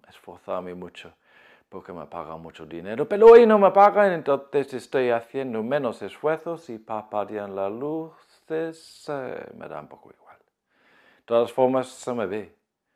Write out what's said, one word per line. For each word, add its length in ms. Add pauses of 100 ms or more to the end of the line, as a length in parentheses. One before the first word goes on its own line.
Esforzarme 680
mucho, 400 (560)
porque 240
me 120
pagan 360
mucho 240
dinero, 420
pero 200
hoy 180
no 140
me 120
pagan, 420
entonces 600
estoy 360
haciendo 520
menos 400
esfuerzos 680
y 100
parpadean 760
las 160
luces, 1400
eh, 460
me 120
da 140
un 80
poco 220
igual. 260
De 880
todas 260
formas, 360
se 260
me 120
ve, 300 (400)